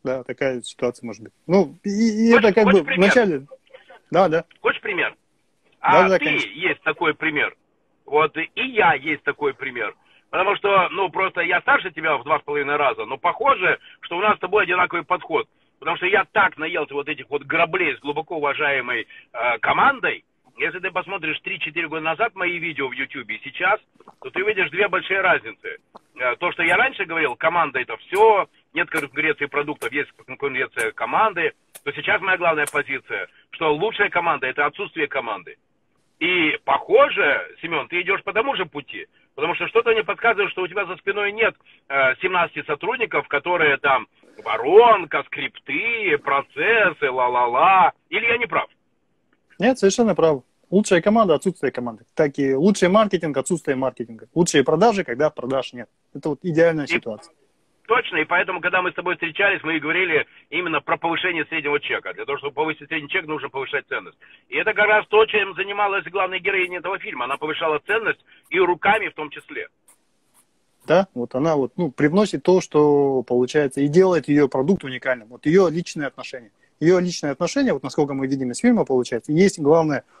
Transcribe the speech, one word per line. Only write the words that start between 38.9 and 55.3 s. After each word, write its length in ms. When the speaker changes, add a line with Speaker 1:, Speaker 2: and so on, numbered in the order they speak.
Speaker 2:
потому 200
что 140
что-то 240
мне 120
подсказывает, 460
что 100
у 80
тебя 160
за 120
спиной 360
нет, 240
э, 320
семнадцати 460
сотрудников, 640
которые 500
там 280
воронка, 800
скрипты, 960
процессы, 920
ла-ла-ла. 800
Или 160
я 100
не 100
прав? 220
Speaker 1:
Нет, 200
совершенно 360
прав. 280
Лучшая 300
команда – 340
отсутствие 380
команды. 320
Так 240
и 160
лучший 340
маркетинг – 480
отсутствие 400
маркетинга. 580
Лучшие 280
продажи, 420
когда 260